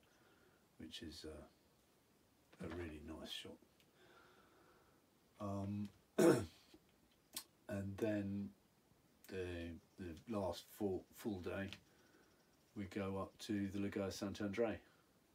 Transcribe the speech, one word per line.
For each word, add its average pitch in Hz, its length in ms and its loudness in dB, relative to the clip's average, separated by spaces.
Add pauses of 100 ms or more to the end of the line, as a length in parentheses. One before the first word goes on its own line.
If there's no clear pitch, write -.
(760)
which - 240 -10
is, 78 240 -10
uh, - 220 -10 (1120)
a 90 160 -4
really 80 320 -4
nice 76 220 -10
shot. - 260 -8 (1800)
Um, 101 480 0 (300)
<clears throat> - 0 -
and - 1800 2
then 101 540 0 (760)
the, 90 420 -4 (280)
the 92 380 -6
last 92 280 0 (120)
full, 95 280 2 (100)
full 104 240 -2
day, 92 320 -2 (1080)
we 101 100 -2
go 95 320 0
up 95 140 -2 (140)
to 101 260 2
the 101 80 0
Lagoa 101 280 2
Sant'Andrea. 101 680 0 (560)